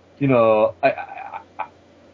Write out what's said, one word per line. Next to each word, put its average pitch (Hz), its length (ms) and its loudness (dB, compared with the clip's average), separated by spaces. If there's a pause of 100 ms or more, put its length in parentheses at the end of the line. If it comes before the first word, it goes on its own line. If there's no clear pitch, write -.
(180)
you 139 100 -2
know, 113 520 4
I, 135 120 2
I, - 480 -14 (180)
I, - 80 -10 (480)